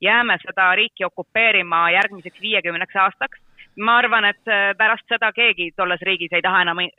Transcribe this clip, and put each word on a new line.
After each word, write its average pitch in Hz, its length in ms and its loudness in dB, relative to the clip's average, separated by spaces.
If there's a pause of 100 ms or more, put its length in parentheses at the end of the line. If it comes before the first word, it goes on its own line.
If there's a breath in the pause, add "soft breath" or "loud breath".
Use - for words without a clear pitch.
Jääme 214 400 2
seda 185 340 0
riiki 214 300 -2
okupeerima 175 880 0
järgmiseks 190 480 -4
viiekümneks 180 640 -4
aastaks. - 380 -4 (380 loud breath)
Ma 233 180 2
arvan, 226 280 2
et, 202 220 -2
äh, 202 300 0
pärast 220 300 0
seda 226 240 -2
keegi 185 460 -2
tolles 180 260 -2
riigis 180 320 -4
ei 175 80 -2
taha 185 220 2
enam 175 180 -2
i-, 175 160 -6